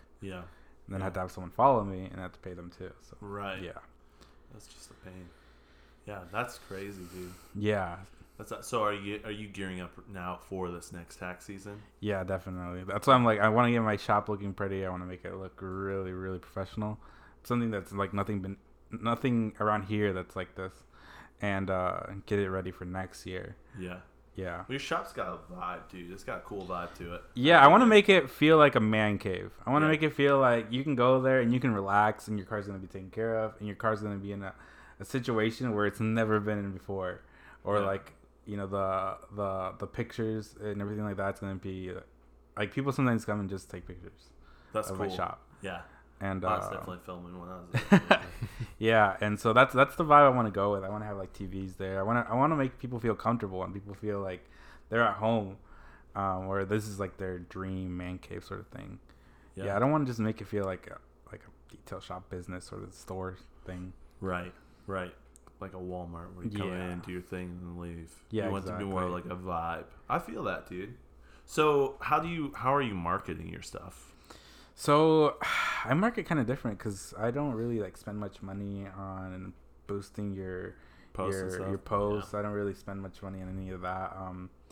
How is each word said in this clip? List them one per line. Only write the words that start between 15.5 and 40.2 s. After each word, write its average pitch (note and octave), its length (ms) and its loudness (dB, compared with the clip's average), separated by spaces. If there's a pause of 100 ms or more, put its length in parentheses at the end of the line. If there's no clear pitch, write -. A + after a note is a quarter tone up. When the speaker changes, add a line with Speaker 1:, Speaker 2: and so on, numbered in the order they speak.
Speaker 2:
really, F#2+ 520 -4
really F#2 260 -6
professional. G#2 600 -6 (460)
Something A#2+ 260 0
that's, G2 220 -4
like, G2 200 -2
nothing G2+ 300 -2
been, F#2+ 140 -8 (340)
nothing A2+ 680 0
around G#2 260 2
here G#2 280 2
that's F#2 240 -6
like F#2 180 -8
this. F#2+ 300 -12 (560)
And, G2 300 0
uh, F#2 300 0 (260)
get G2+ 120 2
it G2 120 0
ready F#2+ 200 -4
for F2+ 140 -12
next F#2 420 -8
year. F#2 300 -10 (220)
Speaker 1:
Yeah. F2+ 200 -10 (380)
Speaker 2:
Yeah. F2+ 220 -6
Speaker 1:
Well, F#2 100 -10
your C3+ 120 -4
shop's - 340 -4
got A#2 140 -6
a - 240 -12
vibe, F2+ 360 -10
dude. F2 240 -12
It's F#2+ 100 -14
got A2 160 -8
a - 40 -14
cool G2+ 240 -8
vibe F2 320 -6
to F2 160 -10
it. - 80 -10 (120)
Speaker 2:
Yeah, D3+ 260 10
Speaker 1:
I C#3 40 12
Speaker 2:
I C#3+ 40 12
wanna G#3+ 180 12
Speaker 1:
like G#3 220 10
it. G3 40 10
Speaker 2:
make E3+ 120 8
it C3 60 -8
feel D#3 280 8
like D3 160 10
a A#2+ 60 6
man G#2+ 380 4
cave. F#2+ 320 -4 (140)
I A#2+ 80 -2
wanna D#3 140 6
Speaker 1:
Yeah. D#3 60 6
Speaker 2:
make D3+ 100 2
it D3+ 100 4
feel C#3 260 6
like A#2 320 4
you B2+ 140 -2
can D3 100 0
go B2+ 280 6
there C3 180 6
and A#2 140 4
you B2+ 40 4
can B2 140 4
relax G#2 560 4
and G#2+ 100 -2
your F#2 80 -6
car's G#2 200 -4
gonna G2 120 -8
be F#2+ 80 -10
taken F#2+ 240 -12
care A2+ 280 -2
of A2 200 -2
and G#2 80 -8
your G2+ 100 -6
car's A2 260 0
gonna G#2 140 -4
be G2 160 -8
in G2+ 100 -8
a, F#2+ 120 -10 (460)
a G2+ 60 -14
situation A#2 680 0
where G#2 120 2
it's G2+ 140 -2
never A2 380 2
been G#2 200 -2
in G2 140 -4
before. F#2 500 -6 (420)
Or, G#2 140 2
Speaker 1:
Yeah. G2+ 80 2
Speaker 2:
like, F#2+ 260 -4 (320)
you G#2 120 -8
know, G2 120 -4
the, F#2+ 480 -2 (180)
the, F#2+ 460 -2
the G2+ 80 -6
pictures A2 720 -6